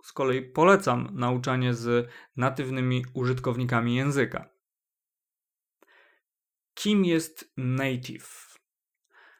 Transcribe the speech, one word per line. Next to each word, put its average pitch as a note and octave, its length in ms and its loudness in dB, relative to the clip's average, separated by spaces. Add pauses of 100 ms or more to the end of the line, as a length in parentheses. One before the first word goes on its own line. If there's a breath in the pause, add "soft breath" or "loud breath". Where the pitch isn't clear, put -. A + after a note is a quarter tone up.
z - 100 -20
kolei C3 300 0
polecam D3+ 680 4
nauczanie B2+ 640 0
z A#2+ 360 0 (260 loud breath)
natywnymi B2+ 680 -2 (100)
użytkownikami B2 840 0
języka. C3+ 540 0 (2250 soft breath)
Kim G#3 300 2
jest E3 520 -2
native? C3 1000 -6 (840 soft breath)